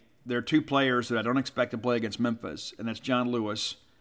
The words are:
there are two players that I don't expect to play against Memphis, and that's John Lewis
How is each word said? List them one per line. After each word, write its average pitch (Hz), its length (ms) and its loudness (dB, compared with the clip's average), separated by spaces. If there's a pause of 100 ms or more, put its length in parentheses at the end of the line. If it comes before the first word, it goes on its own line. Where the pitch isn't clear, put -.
(260)
there 123 120 -2
are 120 40 0
two 151 200 4
players 127 480 2
that 120 100 2
I - 20 2
don't 120 160 2
expect 131 340 0
to 120 60 -4
play 120 200 2
against 110 220 -2
Memphis, 113 600 -2
and 117 80 -6
that's 113 140 -6
John 123 280 0
Lewis 107 460 -2 (260)